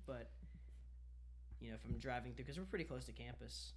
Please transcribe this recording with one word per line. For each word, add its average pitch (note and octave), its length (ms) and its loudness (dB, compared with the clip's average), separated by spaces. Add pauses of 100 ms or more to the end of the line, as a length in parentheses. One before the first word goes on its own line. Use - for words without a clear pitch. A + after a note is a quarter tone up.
but, A#2+ 240 0 (1300)
you A#2 100 -2
know, A2 60 0
if A2 100 -2
I'm A2+ 140 6
driving B2 340 4
through, B2+ 120 0
'cause C#3 120 0
we're F#3 80 2
pretty F#3 200 4
close C3 200 2
to B2 60 -2
campus, A#2+ 640 -2